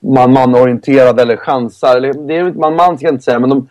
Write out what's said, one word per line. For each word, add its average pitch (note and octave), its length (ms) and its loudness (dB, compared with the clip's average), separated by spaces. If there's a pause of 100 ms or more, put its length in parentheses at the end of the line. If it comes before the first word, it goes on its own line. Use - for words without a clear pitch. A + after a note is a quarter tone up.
man-man-orienterade B2+ 1200 2
eller A#2 140 0
chansar. B2+ 600 -2
Eller, C3+ 160 -2
det D3 240 -8
är, F3 160 -4
man-man D#3+ 460 -2
ska C3+ 80 -6
jag D#3 80 0
inte B2+ 100 -10
säga, A#2+ 140 0
men B2 120 0
de, C3+ 200 -2